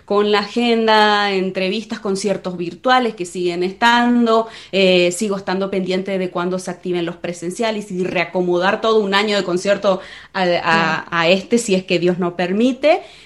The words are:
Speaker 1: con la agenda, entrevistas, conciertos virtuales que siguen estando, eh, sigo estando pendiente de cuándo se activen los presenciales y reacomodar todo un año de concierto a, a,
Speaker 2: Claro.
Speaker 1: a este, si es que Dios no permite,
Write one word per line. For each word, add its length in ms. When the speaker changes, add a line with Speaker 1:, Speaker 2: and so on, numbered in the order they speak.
Speaker 1:
con 260
la 100
agenda, 920
entrevistas, 680
conciertos 580
virtuales 600
que 100
siguen 380
estando, 840
eh, 400
sigo 260
estando 320
pendiente 500
de 120
cuándo 300
se 100
activen 340
los 120
presenciales 720
y 140
reacomodar 760
todo 200
un 120
año 240
de 60
concierto 580
a, 80
a, 40
Speaker 2:
Claro. 640
Speaker 1:
a 180
este, 300
si 160
es 80
que 160
Dios 220
no 160
permite, 640